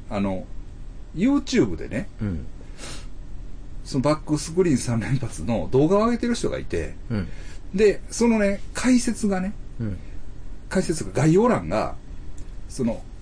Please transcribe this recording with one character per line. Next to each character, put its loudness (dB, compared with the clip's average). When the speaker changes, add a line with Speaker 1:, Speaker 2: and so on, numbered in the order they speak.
Speaker 1:
あ -2
の、 -2
YouTube 2
で -8
ね、 -4
Speaker 2:
う 0
ん。 -2
Speaker 1:
そ -2
の 2
バ 4
ッ 4
ク -2
ス -6
ク 4
リ 6
ー 6
ン 4
三 0
連 0
発 -4
の 0
動 6
画 6
を 4
上 4
げ 2
て -2
る 2
人 0
が -2
い -6
て、 -2
Speaker 2:
う 0
ん。 0
Speaker 1:
で、 6
そ 2
の 6
ね、 2
解 4
説 0
が 2
ね、 -2
Speaker 2:
う -2
ん。 -4
Speaker 1:
解 0
説 -2
が -6
概 6
要 8
欄 2
が、 0
そ -4
の、 -2